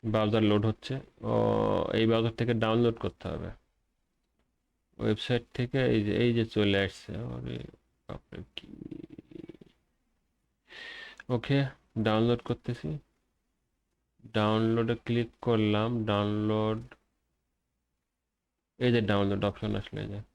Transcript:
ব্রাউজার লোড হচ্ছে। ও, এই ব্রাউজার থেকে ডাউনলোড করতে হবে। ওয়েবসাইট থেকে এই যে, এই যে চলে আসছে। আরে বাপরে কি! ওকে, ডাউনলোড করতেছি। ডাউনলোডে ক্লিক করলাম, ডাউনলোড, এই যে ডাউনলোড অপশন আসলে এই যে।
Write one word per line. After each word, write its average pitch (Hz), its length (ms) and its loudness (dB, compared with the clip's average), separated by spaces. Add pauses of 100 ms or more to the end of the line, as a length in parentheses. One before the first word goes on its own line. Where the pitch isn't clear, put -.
(120)
ব্রাউজার 107 320 4
লোড 104 220 4
হচ্ছে। 110 280 -2 (280)
ও, 113 140 -2 (580)
এই 113 120 4
ব্রাউজার 113 280 2
থেকে 120 200 -2
ডাউনলোড 113 440 2
করতে - 300 -8
হবে। 85 220 -6 (1500)
ওয়েবসাইট 113 440 0 (100)
থেকে 123 320 -2
এই 117 180 4
যে, 104 140 0
এই 120 160 2
যে 113 120 2
চলে 101 400 2
আসছে। - 320 -10
আরে 117 400 -8 (500)
বাপরে - 340 -14 (140)
কি! - 120 -16 (2500)
ওকে, 127 280 2 (400)
ডাউনলোড 113 440 4
করতেছি। - 480 -6 (1400)
ডাউনলোডে 113 640 2
ক্লিক 117 340 -2 (120)
করলাম, 110 480 2 (160)
ডাউনলোড, 107 760 0 (2000)
এই 123 120 4
যে 117 100 4
ডাউনলোড 101 440 2
অপশন 107 300 -2
আসলে 101 260 -8
এই 104 60 -8
যে। 101 120 -10 (160)